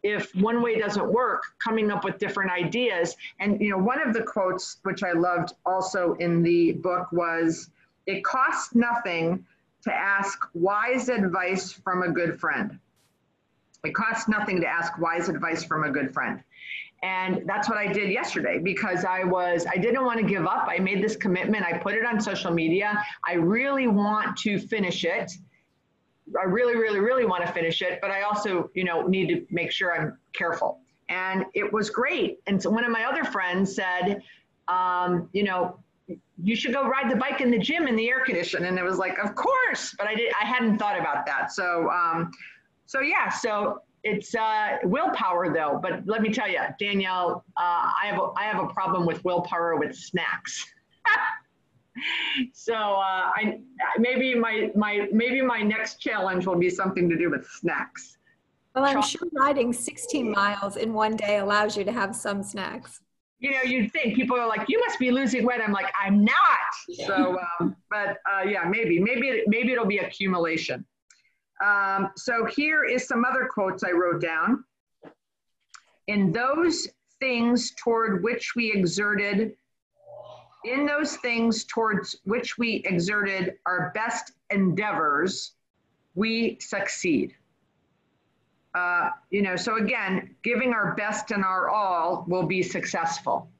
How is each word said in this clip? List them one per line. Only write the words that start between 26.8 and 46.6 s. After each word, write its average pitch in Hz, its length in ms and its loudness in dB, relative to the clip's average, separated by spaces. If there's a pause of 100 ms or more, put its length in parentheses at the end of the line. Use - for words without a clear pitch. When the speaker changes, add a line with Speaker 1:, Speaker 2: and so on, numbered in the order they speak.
Speaker 1:
really 247 240 4
want 180 220 2
to 170 80 -4
finish 165 280 0
it, 180 200 -2
but 196 100 -2
I 196 120 -2
also, 208 500 0
you 185 100 0
know, 170 240 2
need 185 220 4
to - 200 0
make 170 220 -2
sure 180 240 0
I'm 156 220 -4 (160)
careful. - 480 -2 (260)
And 185 460 -2
it 196 180 -2
was 214 180 0
great. 262 580 -2
And 196 140 2
so - 80 -2
one 226 140 2
of 240 80 0
my 226 140 0
other 269 180 -2
friends 190 500 0
said, 185 480 0 (460)
um, 180 640 0
you 202 120 0
know, 180 360 -2 (640)
"You 220 120 2
should 240 180 -2
go 269 120 0
ride 262 240 2
the 262 60 2
bike 262 240 0
in 254 100 2
the 233 100 4
gym 302 280 0
in 240 80 2
the 226 140 2
air 262 160 2
condition." 175 400 -2
And 180 120 0
it 180 60 -2
was 180 140 0
like, 185 220 -2
"Of 208 160 -4
course," 508 640 0
but 202 100 -2
I 220 80 -2
did, 226 260 0
I 214 40 0
hadn't 233 340 2
thought 208 200 0
about 156 280 -2
that. - 260 -2
So, 175 360 0
um, 170 420 0 (560)
so 269 120 -2
yeah, 294 300 0
so 208 540 -2 (200)
it's, 208 320 -4
uh, 214 480 0
willpower 185 680 2
though. 147 280 0
But 185 240 -4
let 214 160 0
me 214 80 2
tell 214 200 -2
you, 165 100 0 (180)